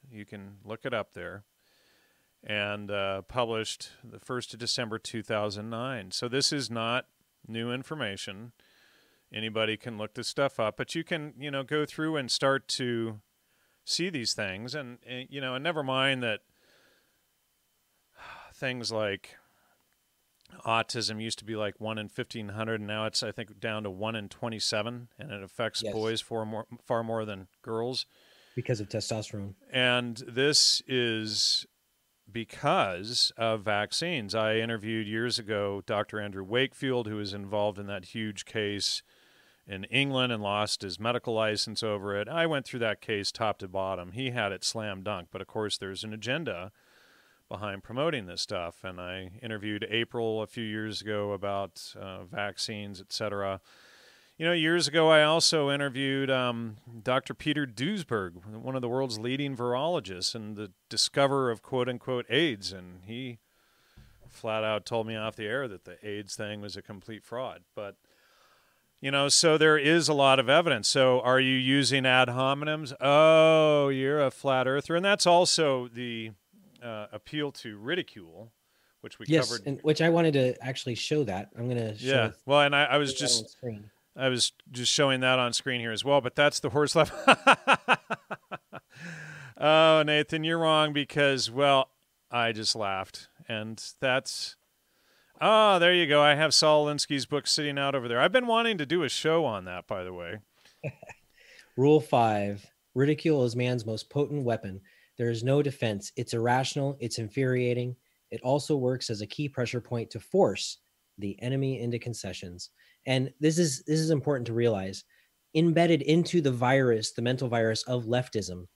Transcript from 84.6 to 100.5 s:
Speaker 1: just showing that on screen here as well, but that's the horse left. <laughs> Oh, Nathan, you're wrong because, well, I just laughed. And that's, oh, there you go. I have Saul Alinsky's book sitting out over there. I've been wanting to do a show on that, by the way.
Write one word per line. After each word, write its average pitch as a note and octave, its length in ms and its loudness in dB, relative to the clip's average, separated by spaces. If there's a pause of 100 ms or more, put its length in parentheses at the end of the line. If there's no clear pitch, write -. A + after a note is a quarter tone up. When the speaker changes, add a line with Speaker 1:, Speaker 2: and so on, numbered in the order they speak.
Speaker 1:
just B2 220 -2
showing C3+ 280 2
that B2+ 180 4
on A#2+ 160 0
screen B2 260 -4
here A#2 100 -6
as A2 140 -4
well, C#3 160 4
but A#2+ 140 -4
that's D3 260 4
the C#3+ 80 -4
horse C#3 260 2
left. D#3 200 4
<laughs> - 880 4 (1600)
Oh, D#3 460 8
Nathan, D3+ 400 2
you're E3 140 0
wrong D#3 340 4
because, C#3 580 2
well, C3+ 400 6 (400)
I A#2 220 2
just G#2+ 220 -2
laughed. G2 540 -6 (200)
And A2 340 -8 (180)
that's, - 560 -2 (840)
oh, G#3 380 6
there F3 160 6
you F3 120 4
go. D3 140 6
I D3 140 8
have D3+ 200 2
Saul D3+ 320 6
Alinsky's D3 400 -2
book C#3+ 200 -4
sitting D3 320 -2
out C#3 160 0
over A#2+ 140 -2
there. A#2 120 2
I've F3+ 120 6
been B3 140 4
wanting A3+ 320 2
to D3 80 -2
do E3 180 0
a B2+ 40 0
show D#3+ 360 2
on G#2 220 -2
that, F2+ 200 -10
by G2 180 -4
the F2+ 80 -8
way. F2 260 -8 (440)